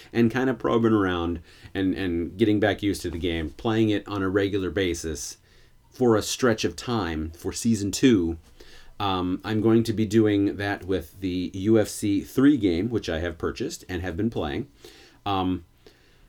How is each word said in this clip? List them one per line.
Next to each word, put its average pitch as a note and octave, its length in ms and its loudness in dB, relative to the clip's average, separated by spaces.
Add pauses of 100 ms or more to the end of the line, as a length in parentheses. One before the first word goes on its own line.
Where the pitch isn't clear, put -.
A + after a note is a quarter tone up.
(120)
and A#2 180 4
kinda B2+ 240 0
probing A#2 380 2
around F2 480 2 (340)
and, F#2+ 200 0
and E2+ 420 -4
getting G#2+ 240 2
back G2+ 220 0
used G2 200 -2
to A2+ 80 -6
the F#2 80 -8
game, E2 320 -4
playing A2 400 0
it G2+ 180 -2
on G2+ 140 -4
a F#2+ 60 0
regular G2 420 0
basis E2 640 -4 (540)
for A#2 260 4
a G2+ 60 2
stretch A2+ 420 0
of F#2+ 100 -4
time E2 600 -4
for F#2 160 -8
season G#2 400 0
two. F2+ 460 4 (600)
Um, F#2 460 -2
I'm G#2+ 160 -2
going A2+ 240 6
to A2 80 -2
be G#2+ 140 0
doing G2+ 500 4
that G2+ 280 -4
with F2+ 360 -4
the F2+ 340 -2
U G#2 240 4
F G2+ 100 4
C G2+ 320 -2
three C#3+ 360 4
game, G2 340 0
which G#2 180 -4
I E2 120 -2
have E2+ 180 -6
purchased A2 500 -6
and F2 140 -6
have F2 140 -6
been G#2+ 140 -2
playing. F#2+ 380 -4 (580)
Um, F#2 380 -2 (640)